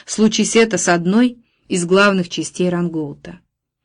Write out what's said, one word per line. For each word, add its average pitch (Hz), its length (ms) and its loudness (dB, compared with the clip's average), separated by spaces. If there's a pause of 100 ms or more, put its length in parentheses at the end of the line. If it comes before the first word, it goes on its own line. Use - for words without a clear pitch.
случись 214 500 0
это 220 220 2
с - 100 -2
одной 190 520 0 (280)
из 175 180 -2
главных 190 440 2
частей 180 400 -4
Рангоута. 170 680 -6 (460)